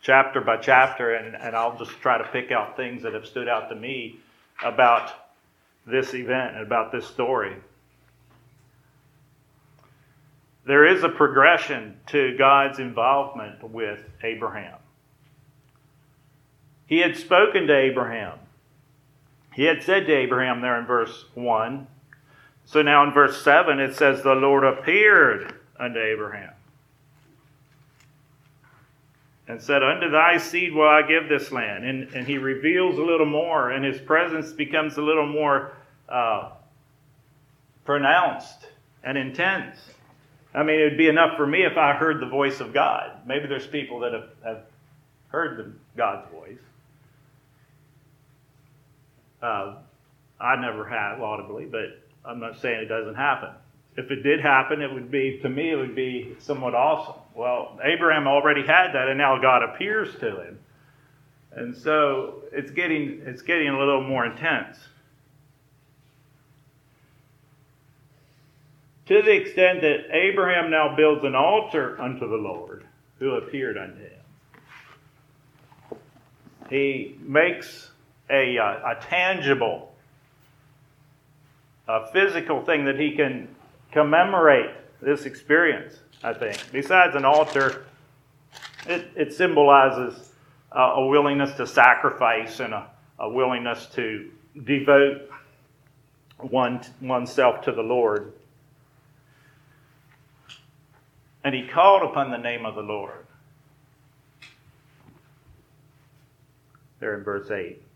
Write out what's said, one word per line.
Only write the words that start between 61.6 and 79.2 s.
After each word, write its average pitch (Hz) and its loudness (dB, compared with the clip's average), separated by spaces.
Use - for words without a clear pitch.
so 147 -2
it's 143 -10
getting, 151 -4
it's 127 -14
getting 165 -2
a 139 -2
little 139 2
more 135 -2
intense. 123 -6
To 202 6
the 214 4
extent 185 2
that 151 0
Abraham 180 0
now 156 0
builds 151 4
an 127 -2
altar 156 0
unto 127 -8
the 110 -4
Lord 92 -10
who 131 -2
appeared 117 -6
unto 92 -16
him. 104 -20
He 135 -4
makes 165 -4
a, 127 0
uh, 110 -4
a - -
tangible, 143 -2